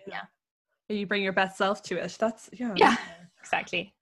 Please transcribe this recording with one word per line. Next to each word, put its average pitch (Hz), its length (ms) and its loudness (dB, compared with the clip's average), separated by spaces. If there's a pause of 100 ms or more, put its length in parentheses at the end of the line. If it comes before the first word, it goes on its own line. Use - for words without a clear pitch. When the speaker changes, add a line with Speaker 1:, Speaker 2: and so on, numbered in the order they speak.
Speaker 1:
yeah. 196 140 -12 (680)
Speaker 2:
You 202 160 -2
bring 202 160 0
your 190 100 0
best 190 280 0
self 202 240 0
to 180 200 -4
it. 180 160 -8
That's, 226 340 -2
yeah. 240 220 -6
Speaker 1:
Yeah, 240 200 8 (440)
exactly. - 640 -4